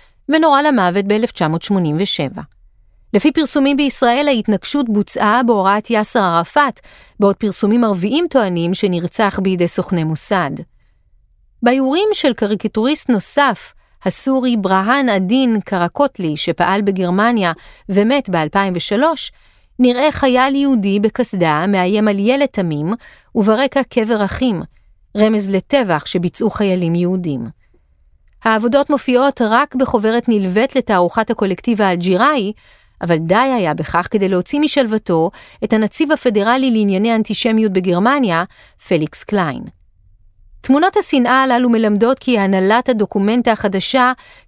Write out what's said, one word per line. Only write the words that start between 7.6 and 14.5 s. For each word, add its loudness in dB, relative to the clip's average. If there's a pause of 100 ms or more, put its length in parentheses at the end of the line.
ערביים 0
טוענים 0
שנרצח -2
בידי 0
סוכני -2
מוסד. -2 (1120)
באיורים 2
של 0
קריקטוריסט -2
נוסף, -2 (320)
הסורי 0